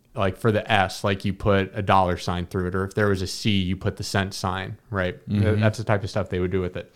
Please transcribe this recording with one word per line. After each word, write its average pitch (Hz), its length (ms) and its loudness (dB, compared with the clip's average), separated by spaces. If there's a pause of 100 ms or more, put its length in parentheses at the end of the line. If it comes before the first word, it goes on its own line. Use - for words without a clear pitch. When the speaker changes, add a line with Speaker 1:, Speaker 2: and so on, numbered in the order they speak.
(160)
Speaker 1:
like, 98 220 0
for 113 140 2
the 104 180 0
S, 98 340 2
like, 101 200 0
you 101 100 0
put 98 400 2
a 104 100 -4
dollar 92 340 4
sign 87 300 -4
through 92 220 -2
it, 90 60 -2
or 95 80 0
if 98 120 -6
there 104 140 2
was 95 120 0
a 90 60 -2
C, - 240 -2 (100)
you 92 160 0
put 98 200 -4
the 101 60 -8
cent 98 300 -2
sign, 95 440 -6 (120)
right? 92 400 -2
Th-, 104 140 2
Speaker 2:
Mm-hmm. 107 180 2
Speaker 1:
that's 107 160 2
the 110 60 -6
type 101 200 0
of 95 60 -6
stuff 101 200 -4
they 92 100 -2
would 90 120 0
do 95 100 0
with 87 140 -4
it. 87 200 -10